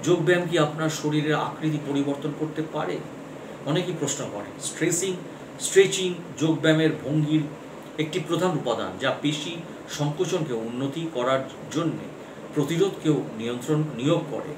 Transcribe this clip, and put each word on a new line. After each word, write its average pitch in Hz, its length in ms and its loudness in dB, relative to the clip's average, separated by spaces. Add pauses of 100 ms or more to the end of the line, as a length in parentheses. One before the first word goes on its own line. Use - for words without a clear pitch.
যোগব্যায়াম 175 460 4
কি 165 100 2
আপনার 156 300 2
শরীরের 151 460 2
আকৃতি 151 520 0
পরিবর্তন 139 520 0
করতে 156 240 -4 (100)
পারে? 156 240 -2 (680)
অনেকেই 175 340 0
প্রশ্ন 127 340 -2
করেন। - 300 -10
স্ট্রেসিং, 180 520 0 (440)
স্ট্রেচিং 185 540 4 (260)
যোগব্যায়ামের 156 500 6 (140)
ভঙ্গির 151 380 4 (560)
একটি 156 300 0
প্রধান 170 300 2
উপাদান, 110 420 -2
যা 127 220 2
পেশি 160 360 -2 (320)
সংকোচনকে 151 640 0
উন্নতি 131 600 -2
করার 131 260 2 (320)
জন্যে 139 340 -2 (500)
প্রতিরোধকেও 156 680 2 (160)
নিয়ন্ত্রণ, 123 460 0 (120)
নিয়োগ 143 360 4
করে। 113 260 -6